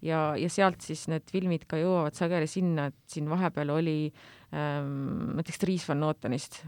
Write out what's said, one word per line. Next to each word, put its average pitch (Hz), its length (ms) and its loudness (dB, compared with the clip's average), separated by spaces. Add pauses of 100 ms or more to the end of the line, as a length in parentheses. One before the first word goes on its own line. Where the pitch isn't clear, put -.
ja, 156 340 2
ja 147 140 0
sealt 185 320 4
siis - 260 -8
need 160 220 -2
filmid 180 380 0
ka - 100 -4
jõuavad 170 380 2
sageli 170 320 2
sinna, 165 400 2
et 139 80 -6 (120)
siin 151 220 -4
vahepeal 160 420 0
oli, 151 420 0 (400)
ähm, 143 840 -2
näiteks - 240 -6
Dries 185 300 0
Van 147 100 2
Notenist. 147 680 -2